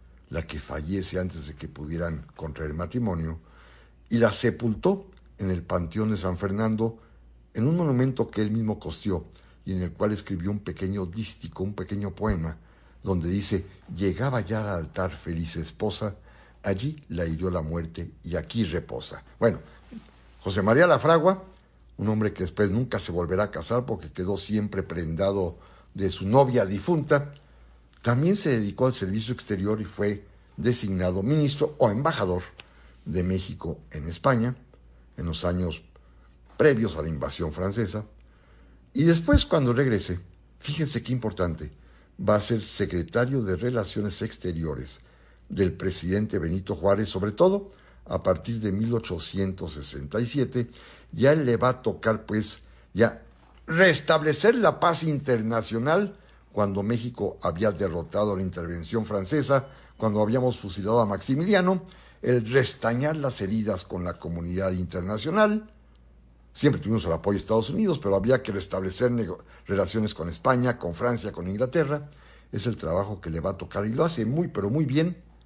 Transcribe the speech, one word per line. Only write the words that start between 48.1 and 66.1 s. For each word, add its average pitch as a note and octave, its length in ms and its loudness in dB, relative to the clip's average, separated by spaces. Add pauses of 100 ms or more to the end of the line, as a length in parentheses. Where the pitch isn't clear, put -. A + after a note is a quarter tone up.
partir A2 360 0
de G#2+ 120 -2
mil A2 220 0
ochocientos F#2 800 -4
sesenta C#2+ 460 -6
y A#2+ 60 2
siete, B2 460 -2 (400)
ya C#3+ 240 6
le B2 200 2
va B2 140 4
a B2+ 120 -2
tocar, G#2+ 440 0
pues, G#2+ 360 -2 (320)
ya G#2+ 300 2 (440)
restablecer E3 880 4
la F3+ 240 4
paz E3 240 2
internacional C3 1120 0 (340)
cuando G2+ 300 0
México A2+ 640 -2
había F#2 280 2
derrotado F#2+ 640 0
la F#2+ 60 -2
intervención E2+ 640 -4
francesa, C3 640 2 (300)
cuando G#2+ 240 2
habíamos B2 360 2
fusilado G#2 420 0
a A2 60 6
Maximiliano, F3 800 2 (400)
el A#2+ 280 2
restañar B2+ 640 2
las C#3 240 -4
heridas G2+ 460 -2
con F2+ 180 -6
la F2 140 -6
comunidad F2 540 -4
internacional. G#2+ 1000 0 (800)